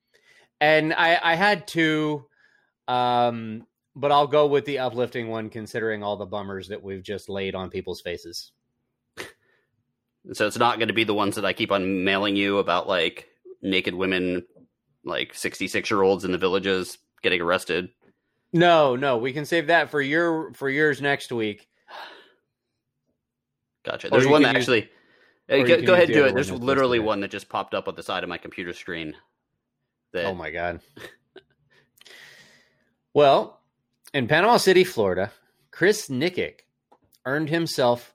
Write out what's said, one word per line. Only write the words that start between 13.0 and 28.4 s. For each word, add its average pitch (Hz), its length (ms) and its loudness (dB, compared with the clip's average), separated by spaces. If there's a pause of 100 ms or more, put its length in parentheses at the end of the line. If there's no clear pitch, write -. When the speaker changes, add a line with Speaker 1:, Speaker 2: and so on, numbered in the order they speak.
Speaker 2:
naked 95 320 -2
women, 90 520 -2 (560)
like, 69 320 -6
sixty-six-year-olds 95 920 -2
in 90 60 -2
the 90 60 -2
villages 92 600 -2 (240)
getting 90 180 0
arrested. 90 480 -2 (640)
Speaker 1:
No, 160 440 4
no, 131 200 0
we 123 160 -4
can 147 140 -8
save 160 220 -2
that 160 220 4
for 151 120 -2
your, 160 500 -2
for 139 160 -6
yours 139 320 0
next 139 320 -2
week. 107 360 -4 (2250)
Speaker 2:
Gotcha. - 260 -10
Speaker 1:
Or - 20 -4
Speaker 2:
There's 131 140 4
Speaker 1:
you 135 60 4
Speaker 2:
one 147 120 6
Speaker 1:
can 120 100 4
Speaker 2:
that - 60 2
Speaker 1:
use, 127 100 0
Speaker 2:
actually, 113 220 0 (580)
Speaker 1:
or 120 60 0
Speaker 2:
uh, 139 40 6
Speaker 1:
you 123 80 4
Speaker 2:
go, 165 100 6
Speaker 1:
can 170 100 0
Speaker 2:
go 190 60 6
Speaker 1:
use 180 40 6
Speaker 2:
ahead, 170 120 6
Speaker 1:
the - 40 0
Speaker 2:
do 151 60 6
Speaker 1:
other 143 80 6
Speaker 2:
it. 131 60 4
Speaker 1:
one - 20 -2
Speaker 2:
There's 139 160 0
Speaker 1:
that's 127 100 -8
Speaker 2:
literally 127 380 2
Speaker 1:
listed - 40 0
there. 104 40 -2
Speaker 2:
one 107 140 -2
that 98 100 -6
just 101 180 -12
popped 98 260 -6
up 98 140 -4
on 92 60 -8
the - 80 -16
side 92 200 -6
of 90 60 -8
my 87 80 -8
computer 87 380 -12